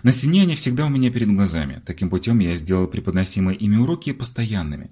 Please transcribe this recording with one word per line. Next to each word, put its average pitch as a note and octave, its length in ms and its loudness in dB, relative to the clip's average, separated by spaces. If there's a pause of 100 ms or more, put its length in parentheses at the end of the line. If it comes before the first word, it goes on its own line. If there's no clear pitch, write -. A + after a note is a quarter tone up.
На B2 120 6
стене D3+ 300 2
они E3+ 120 2
всегда C3 300 -2
у D3+ 40 0
меня B2+ 220 2
перед A#2 160 0
глазами. E2 580 0
Таким F2 240 -4
путем A2 300 2
я E2+ 160 2
сделал F2+ 320 0
преподносимые F#2+ 680 -2
ими G#2 180 2
уроки C#3+ 380 0
постоянными, G#2 800 -6